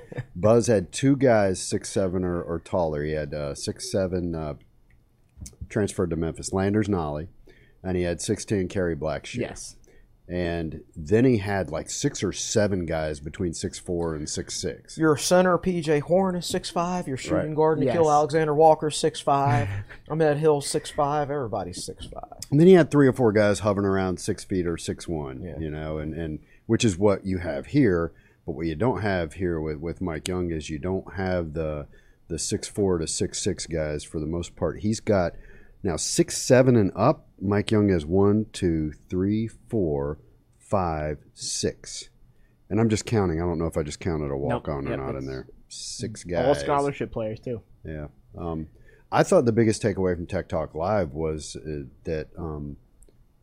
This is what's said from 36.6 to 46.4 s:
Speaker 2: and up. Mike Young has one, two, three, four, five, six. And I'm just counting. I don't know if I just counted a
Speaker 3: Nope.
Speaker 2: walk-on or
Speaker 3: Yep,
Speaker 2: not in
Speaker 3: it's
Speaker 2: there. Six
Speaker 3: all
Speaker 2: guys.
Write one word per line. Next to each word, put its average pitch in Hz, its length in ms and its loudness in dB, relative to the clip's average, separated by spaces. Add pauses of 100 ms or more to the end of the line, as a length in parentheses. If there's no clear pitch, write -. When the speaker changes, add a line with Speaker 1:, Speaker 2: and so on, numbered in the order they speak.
Speaker 2:
and 98 180 4
up. 123 320 2 (140)
Mike 101 300 0
Young 104 180 6
has 85 160 2
one, 101 480 4
two, 80 400 0 (160)
three, 104 400 0 (200)
four, 76 480 -2 (400)
five, 78 600 -2 (160)
six. - 760 -8 (640)
And 101 100 0
I'm 117 80 4
just 104 180 0
counting. 90 360 2
I 87 40 0
don't 85 140 -2
know 85 60 0
if 80 120 -4
I 82 60 0
just 73 160 -8
counted 78 280 -2
a - 20 -4
Speaker 3:
Nope. 69 100 -4
Speaker 2:
walk-on 71 480 -4
or 67 40 -4
Speaker 3:
Yep, 69 80 -4
Speaker 2:
not 67 100 -6
in 67 80 -6
Speaker 3:
it's 67 100 -8
Speaker 2:
there. 65 200 -10 (200)
Six - 560 -12
Speaker 3:
all 85 80 -12
Speaker 2:
guys. 127 300 2